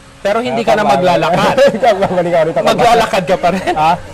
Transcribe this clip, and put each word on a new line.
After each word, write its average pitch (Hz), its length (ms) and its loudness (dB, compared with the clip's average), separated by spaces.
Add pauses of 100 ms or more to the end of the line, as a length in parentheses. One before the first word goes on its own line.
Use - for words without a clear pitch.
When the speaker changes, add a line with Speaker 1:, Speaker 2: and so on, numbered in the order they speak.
(180)
Speaker 1:
Pero 214 220 -2
hindi 240 220 -4
Speaker 2:
Ah, - 40 -4
Speaker 1:
ka 220 80 2
na 208 80 0
Speaker 2:
pabalik. 196 160 2
Speaker 1:
maglalakad. 180 580 0 (240)
Speaker 2:
<laughs> 190 200 2
Babalik 175 320 -2
ako 165 120 2
rito. 165 200 -4
Speaker 1:
Maglalakad 226 600 0
ka 180 140 0
pa 180 120 0
rin? 190 200 -4
Speaker 2:
Ha? 165 220 0 (220)